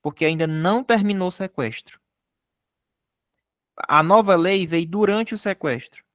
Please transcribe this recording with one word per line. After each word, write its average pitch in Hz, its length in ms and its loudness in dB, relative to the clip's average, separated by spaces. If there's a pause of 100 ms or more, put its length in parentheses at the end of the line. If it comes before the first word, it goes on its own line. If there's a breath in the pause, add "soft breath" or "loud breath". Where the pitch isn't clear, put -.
Porque 151 240 -4
ainda 160 220 0
não 170 380 0
terminou 202 440 0
o 180 40 -6
sequestro. - 680 -8 (1800)
A 156 280 2
nova 196 320 4
lei 185 280 2
veio 165 240 -2
durante 208 460 0
o 208 40 -8
sequestro. 156 680 -6 (100)